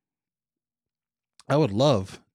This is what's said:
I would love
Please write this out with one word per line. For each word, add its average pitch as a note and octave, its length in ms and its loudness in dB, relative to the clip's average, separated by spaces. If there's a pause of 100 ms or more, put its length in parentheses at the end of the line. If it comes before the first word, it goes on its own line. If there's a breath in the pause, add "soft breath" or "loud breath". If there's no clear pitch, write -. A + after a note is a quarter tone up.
(1500)
I C3+ 80 0
would C#3 160 0
love G#2+ 480 0 (140)